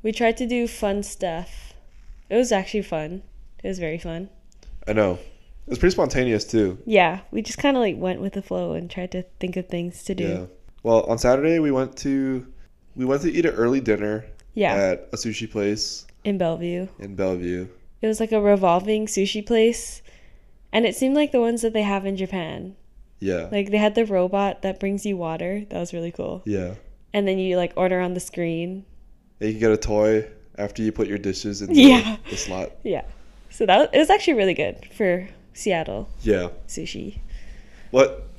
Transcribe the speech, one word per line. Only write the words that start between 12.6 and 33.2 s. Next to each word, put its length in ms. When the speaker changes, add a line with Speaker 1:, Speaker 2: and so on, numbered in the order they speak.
Speaker 2:
we 100
went 180
to 100
eat 140
an 80
early 260
dinner 460
Speaker 1:
Yeah. 200
Speaker 2:
at 380
a 40
sushi 340
place 560
Speaker 1:
In 140
Bellevue. 480
Speaker 2:
in 160
Bellevue. 500
Speaker 1:
It 60
was, 140
like, 120
a 80
revolving 680
sushi 380
place, 580
and 140
it 80
seemed 220
like 160
the 80
ones 220
that 100
they 100
have 240
in 100
Japan. 600
Speaker 2:
Yeah. 320
Speaker 1:
Like, 200
they 80
had 180
the 100
robot 560
that 160
brings 260
you 120
water. 540
That 100
was 120
really 200
cool. 320
Speaker 2:
Yeah. 300
Speaker 1:
And 140
then 120
you, 180
like, 200
order 240
on 140
the 60
screen. 640
Speaker 2:
And 80
you 60
can 60
get 120
a 60
toy 480
after 240
you 100
put 160
your 100
dishes 420
in 120
the, 100
Speaker 1:
Yeah. 340
Speaker 2:
the 60
slot. 340
Speaker 1:
Yeah. 180